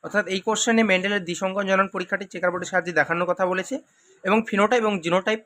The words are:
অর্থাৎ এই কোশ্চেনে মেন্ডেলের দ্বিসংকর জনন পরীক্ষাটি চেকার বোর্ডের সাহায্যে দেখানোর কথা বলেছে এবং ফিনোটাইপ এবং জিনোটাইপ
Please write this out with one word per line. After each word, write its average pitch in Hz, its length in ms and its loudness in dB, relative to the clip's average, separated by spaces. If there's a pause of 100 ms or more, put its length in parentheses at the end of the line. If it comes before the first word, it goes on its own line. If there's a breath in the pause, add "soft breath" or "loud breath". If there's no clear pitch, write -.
অর্থাৎ 202 200 -2 (100)
এই 190 120 -2
কোশ্চেনে 226 440 2
মেন্ডেলের 190 340 2
দ্বিসংকর 190 460 -4
জনন 190 240 4
পরীক্ষাটি 190 380 -4
চেকার 180 200 0
বোর্ডের 175 180 -6
সাহায্যে 180 280 -2
দেখানোর 170 320 0
কথা 180 160 0
বলেছে 185 280 -4 (500 soft breath)
এবং 202 140 2 (100)
ফিনোটাইপ 220 340 2
এবং 208 120 0 (100)
জিনোটাইপ 190 420 0